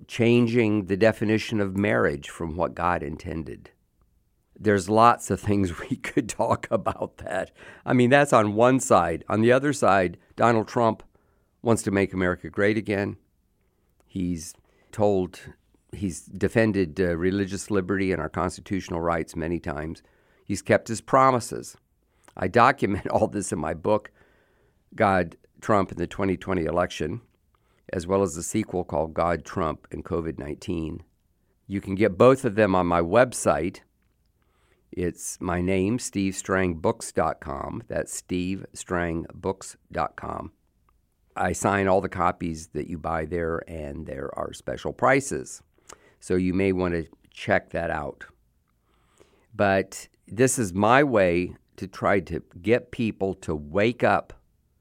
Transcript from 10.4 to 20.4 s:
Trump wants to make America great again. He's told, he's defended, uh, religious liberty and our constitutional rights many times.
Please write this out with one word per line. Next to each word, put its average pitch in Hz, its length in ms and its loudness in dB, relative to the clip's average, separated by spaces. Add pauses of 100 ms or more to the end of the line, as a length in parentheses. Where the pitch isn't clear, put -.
Trump 113 340 0 (580)
wants 110 220 2
to 107 80 -2
make 98 220 2
America 90 380 -2
great 104 260 2
again. 101 400 -4 (880)
He's 87 480 -6 (380)
told, 101 480 0 (500)
he's 85 360 -6
defended, 95 760 2
uh, 87 160 2
religious 92 520 -2
liberty 95 440 0
and 78 100 -2
our 78 60 -4
constitutional 87 720 -4
rights 85 340 -2
many 80 240 -4
times. 78 460 -8 (400)